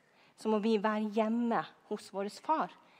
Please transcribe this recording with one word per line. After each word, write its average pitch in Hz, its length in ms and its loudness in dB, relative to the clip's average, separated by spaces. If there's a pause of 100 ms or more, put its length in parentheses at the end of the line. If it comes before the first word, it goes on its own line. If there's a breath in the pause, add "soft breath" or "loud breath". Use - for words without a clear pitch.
(380 soft breath)
så - 100 -4
må 214 140 4
vi 220 180 4
være 214 360 0
hjemme 226 480 2 (260)
hos 208 240 -8
vår 196 160 -4 (100)
far 294 300 0 (300 soft breath)